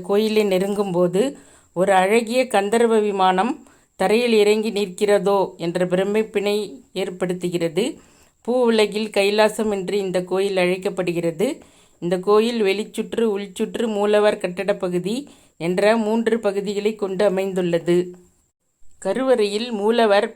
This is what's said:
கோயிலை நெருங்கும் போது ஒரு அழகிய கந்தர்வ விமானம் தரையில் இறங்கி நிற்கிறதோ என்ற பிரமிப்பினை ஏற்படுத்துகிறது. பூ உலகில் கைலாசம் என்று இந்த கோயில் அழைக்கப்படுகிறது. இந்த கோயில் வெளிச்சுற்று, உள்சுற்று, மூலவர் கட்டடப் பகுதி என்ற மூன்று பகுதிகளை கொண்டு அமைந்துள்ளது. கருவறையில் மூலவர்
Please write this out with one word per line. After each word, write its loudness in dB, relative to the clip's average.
கோயிலை 2
நெருங்கும் -2
போது 2
ஒரு 2
அழகிய 0
கந்தர்வ 2
விமானம் 2
தரையில் 2
இறங்கி 2
நிற்கிறதோ 2
என்ற 0
பிரமிப்பினை 0
ஏற்படுத்துகிறது. -4
பூ -2
உலகில் 0
கைலாசம் 2
என்று -4
இந்த -2
கோயில் 0
அழைக்கப்படுகிறது. -2
இந்த 0
கோயில் 4
வெளிச்சுற்று, -4
உள்சுற்று, -6
மூலவர் 2
கட்டடப் -4
பகுதி -2
என்ற 0
மூன்று 0
பகுதிகளை -2
கொண்டு -2
அமைந்துள்ளது. 0
கருவறையில் 0
மூலவர் 4